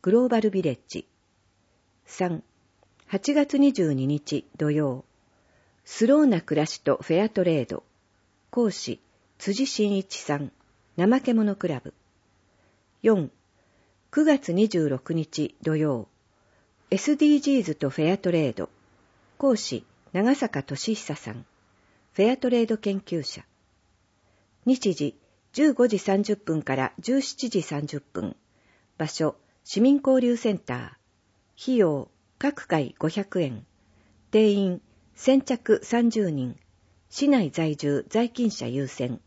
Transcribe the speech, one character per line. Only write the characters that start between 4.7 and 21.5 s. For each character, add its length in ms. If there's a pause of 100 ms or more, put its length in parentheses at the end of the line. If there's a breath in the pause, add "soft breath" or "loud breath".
曜。 340 (800)
ス 200
ロ 180
ー 20
な 160
暮 180
ら 60
し 140
と 220
フ 120
ェ 100
ア 60
ト 160
レ 160
ー 40
ド。 180 (640)
講 200
師、 300 (380)
辻 280
真 300
一 220
さ 180
ん。 160 (460)
怠 240
け 120
者 220
ク 140
ラ 100
ブ。 140 (1080)
四、 300 (800)
九 140
月 260
二 160
十 220
六 240
日 480
土 160
曜。 320 (840)
エ 60
ス 180
デ 120
ィ 100
ー 40
ジ 100
ー 120
ズ 120
と 160
フ 100
ェ 140
ア 20
ト 140
レ 180
ー 40
ド。 160 (680)
講 180
師、 300 (260)
長 220
坂 300
俊 320
久 200
さ 160
ん。 140 (680)